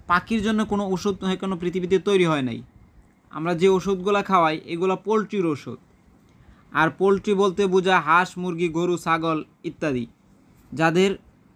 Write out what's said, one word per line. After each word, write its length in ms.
পাখির 360
জন্য 220
কোনো 220
ওষুধ 360
হয়ে 140
কোনো 200
পৃথিবীতে 420
তৈরি 260
হয় 160
নাই। 200
আমরা 260
যে 140
ওষুধগুলা 520
খাওয়াই, 440
এগুলা 300
পোলট্রির 500
ওষুধ। 320
আর 180
পোলট্রি 440
বলতে 320
বোঝা 360
হাঁস, 360
মুরগি, 320
গরু, 280
ছাগল 460
ইত্যাদি, 440
যাদের 440